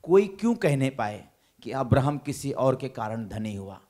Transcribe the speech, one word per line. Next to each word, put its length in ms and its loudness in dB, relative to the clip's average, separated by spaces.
कोई 260 6
क्यों 260 0
कहने 360 2
पाए 380 -6
कि 100 -10
अब्राहम 460 2
किसी 340 -6
और 240 2
के 120 -8
कारण 400 -6
धनी 260 -6
हुआ? 360 -12